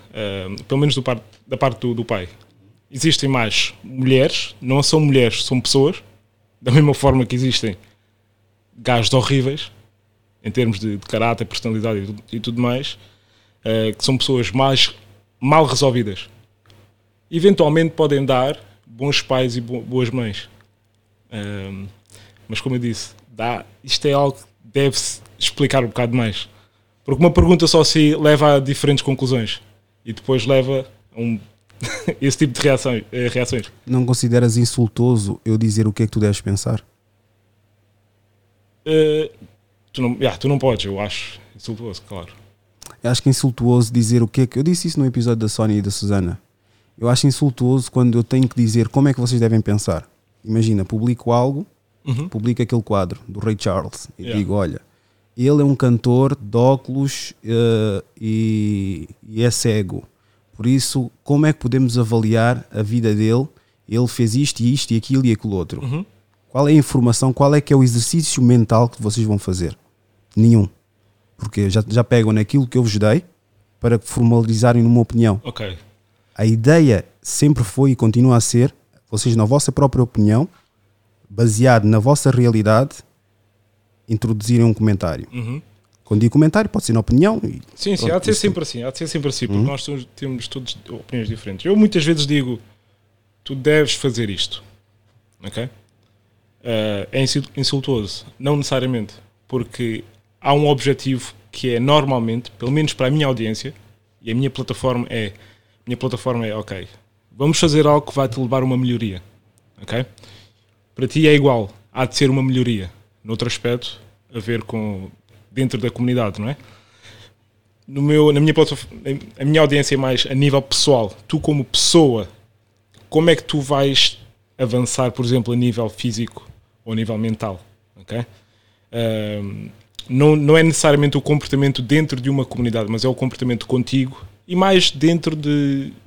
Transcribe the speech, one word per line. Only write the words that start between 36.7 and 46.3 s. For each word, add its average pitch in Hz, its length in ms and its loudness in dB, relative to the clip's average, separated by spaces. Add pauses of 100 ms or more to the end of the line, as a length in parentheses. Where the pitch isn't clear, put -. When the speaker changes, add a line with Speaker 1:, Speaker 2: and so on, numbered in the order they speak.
Speaker 1:
Eh, 156 440 2 (640)
tu 127 80 -6
não, 123 140 0
yeah, 117 220 -2
tu 135 100 -4
não 139 100 2
podes, 120 280 0
eu 98 140 -6
acho - 400 -10 (160)
insultuoso, 113 520 -12
claro. 87 260 -16 (720)
Speaker 2:
Eu 120 80 0
acho 123 100 0
que - 80 2
é - 20 6
insultuoso 123 600 2
dizer 120 300 2
o 113 40 0
que 131 140 -2
é 127 60 2
que, - 100 -6
eu 135 60 0
disse 170 240 -2
isso 160 120 -6
no 139 60 2
episódio 120 360 0
da 107 80 -2
Sónia 110 280 0
e 104 40 0
da 101 100 -4
Susana. 98 480 -2 (580)